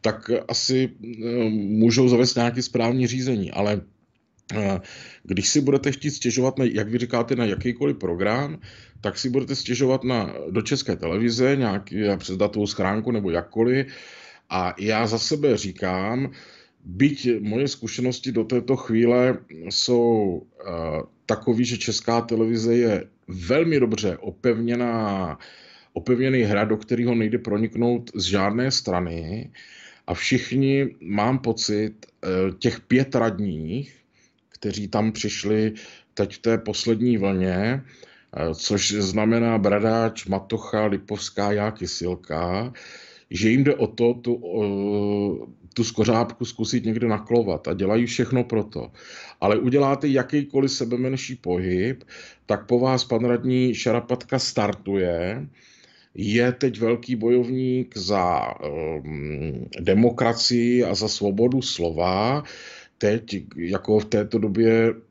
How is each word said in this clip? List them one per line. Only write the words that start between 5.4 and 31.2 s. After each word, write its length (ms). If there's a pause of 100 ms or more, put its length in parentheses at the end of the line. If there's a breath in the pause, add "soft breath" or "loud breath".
si 120
budete 320
chtít 180
stěžovat 480
na, 60
jak 240
vy 100
říkáte, 380
na 80
jakýkoliv 540
program, 600 (420 loud breath)
tak 180
si 120
budete 260
stěžovat 480
na, 300 (160)
do 120
České 340
televize, 600
nějaký, 400 (200)
přes 200
datovou 300
schránku 440
nebo 200
jakkoliv. 560 (640 loud breath)
A 280
já 280
za 120
sebe 380
říkám, 760 (540 loud breath)
byť 440 (120)
moje 280
zkušenosti 640
do 120
této 320
chvíle 640 (320)
jsou, 720 (180)
eh, 420 (240)
takový, 380
že 140
Česká 420
televize 560
je 280 (240)
velmi 520
dobře 360
opevněná, 1200 (540 loud breath)
opevněný 500
hra, 220
do 120
kterého 380
nejde 240
proniknout 760
z 100
žádné 460
strany. 800 (560 loud breath)
A 80
všichni, 760 (120)
mám 380